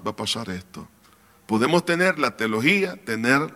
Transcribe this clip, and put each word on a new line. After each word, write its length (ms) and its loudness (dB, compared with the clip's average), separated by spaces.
va 60 -4
a 40 -10
pasar 360 -6
esto. 360 -14
Podemos 400 2
tener 320 2
la 180 0
teología, 600 0
tener 580 0